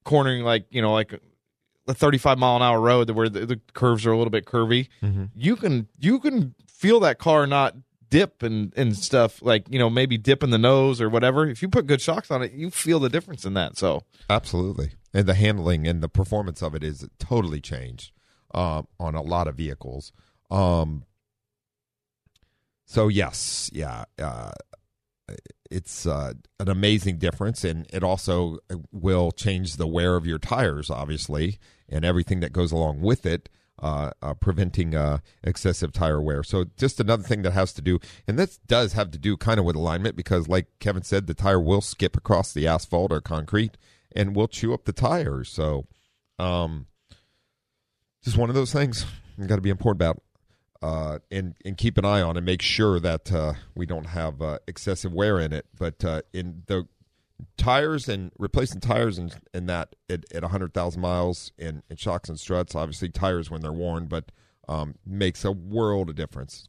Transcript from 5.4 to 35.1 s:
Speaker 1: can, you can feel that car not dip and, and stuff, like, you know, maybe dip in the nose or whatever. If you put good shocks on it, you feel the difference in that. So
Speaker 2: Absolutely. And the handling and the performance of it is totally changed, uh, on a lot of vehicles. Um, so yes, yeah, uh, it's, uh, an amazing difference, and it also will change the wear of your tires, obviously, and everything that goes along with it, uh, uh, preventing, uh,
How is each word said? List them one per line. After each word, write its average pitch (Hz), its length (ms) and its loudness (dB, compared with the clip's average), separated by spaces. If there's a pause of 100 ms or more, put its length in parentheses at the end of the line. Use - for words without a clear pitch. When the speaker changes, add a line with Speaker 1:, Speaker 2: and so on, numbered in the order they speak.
Speaker 1:
can, 135 320 0 (120)
you 220 200 4
can 233 360 0 (120)
feel 220 340 4
that 147 180 4
car 151 260 6
not 139 300 2 (340)
dip 156 320 4
and, 107 360 -2
and 117 200 2
stuff, 120 440 2
like, 110 280 2
you 131 80 -2
know, 120 120 4
maybe 123 280 2
dip 131 240 2
in 139 80 2
the 117 80 4
nose 131 440 4
or 110 80 2
whatever. 127 360 4
If 127 160 -4
you 190 60 -2
put 190 200 2
good 139 120 4
shocks 170 320 -2
on 127 100 0
it, 117 120 -6
you 160 160 -8
feel 165 320 2
the 131 80 2
difference 160 340 -6
in 95 120 -6
that. 90 220 -2
So 82 260 0 (260)
Speaker 2:
Absolutely. 95 640 -2 (220)
And 98 140 4
the 92 60 6
handling 90 540 4
and 85 140 0
the 80 60 -2
performance 95 540 -2
of 80 120 -4
it 76 120 -6
is 69 220 -8 (120)
totally 90 400 -2
changed, 64 540 -12 (400)
uh, 80 300 -2 (140)
on 82 180 -4
a 78 60 -4
lot 85 280 -2
of 67 60 -8
vehicles. 69 580 -10 (360)
Um, 85 540 0 (1800)
so 107 240 4
yes, - 640 -2
yeah, 62 320 -8 (160)
uh, 58 300 -8 (1160)
it's, - 360 -8
uh, 71 280 -4 (280)
an 95 80 -2
amazing 98 480 2
difference, 98 480 -2
and 82 260 -4
it 90 120 -4
also 90 560 0 (340)
will 90 400 2
change 92 420 -2
the 82 120 -2
wear 87 280 2
of 82 100 0
your 80 140 -2
tires, 82 500 0
obviously, 76 720 -4 (300)
and 76 160 -2
everything 90 340 2
that 78 140 -4
goes 87 180 0
along 78 300 -2
with 110 240 0
it, 85 240 -4 (300)
uh, 73 320 -4 (100)
uh, 73 120 -6
preventing, 87 600 0
uh, 73 240 0 (240)